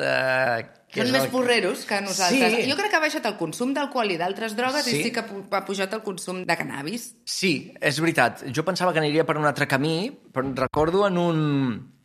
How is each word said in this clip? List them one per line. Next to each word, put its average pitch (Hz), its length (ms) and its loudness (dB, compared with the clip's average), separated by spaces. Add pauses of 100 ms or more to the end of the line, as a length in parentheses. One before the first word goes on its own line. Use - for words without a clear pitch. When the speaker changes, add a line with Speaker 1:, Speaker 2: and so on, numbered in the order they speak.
Speaker 1:
eh, 131 640 2 (240)
que - 100 -4
Speaker 2:
Són 233 40 2
Speaker 1:
és 254 80 0
Speaker 2:
més 269 80 4
Speaker 1:
el 269 80 0
que - 80 -10
Speaker 2:
porreros 233 480 0
que 208 160 -2
nosaltres. 226 520 2 (100)
Speaker 1:
Sí. 254 80 0
Speaker 2:
Jo - 40 0
crec 415 140 -2
que 381 60 0
ha 330 40 6
baixat 302 280 -2
el 202 100 -4
consum 202 380 -2
d'alcohol 262 360 -2
i 170 60 -2
d'altres 196 380 -4
drogues 262 300 0
Speaker 1:
Sí. 233 140 0
Speaker 2:
i 160 40 0
sí 226 80 0
que 233 120 -4
pu-, 196 220 -10 (100)
ha 190 80 0
pujat 196 300 -4
el 220 80 -6
consum 185 440 -8
de 165 120 0
cannabis. 170 560 -8 (100)
Speaker 1:
Sí, - 560 -2
és 147 200 0
veritat. 139 520 2
Jo 151 140 -2
pensava 180 260 0
que 156 80 2
aniria 151 280 2
per 151 100 0
un 151 80 2
altre 143 220 2
camí, 160 420 0 (240)
però 135 220 -2
recordo 156 500 2
en 185 140 2
un, 147 720 0 (140)